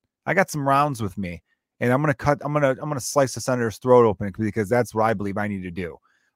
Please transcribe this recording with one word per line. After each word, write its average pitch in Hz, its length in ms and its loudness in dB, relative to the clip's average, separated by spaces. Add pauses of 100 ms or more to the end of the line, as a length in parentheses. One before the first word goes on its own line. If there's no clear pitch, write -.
(260)
I 139 80 -2
got 190 160 0
some 143 160 -2
rounds 139 360 2
with 98 160 -6
me 85 240 -8 (380)
and 120 120 2
I'm 127 80 2
gonna 151 140 2
cut, 143 280 0
I'm 143 120 -6
gonna, 147 160 2
I'm 139 180 -4
gonna 143 120 -6
slice - 340 0
the 113 80 -8
senator's 120 360 -2
throat 123 280 6
open 101 320 -2
because 107 320 -2
that's 120 240 0
what 110 100 2
I 113 100 2
believe 98 240 -6
I 104 100 -4
need 98 140 -6
to 92 80 -8
do." 85 280 -10 (380)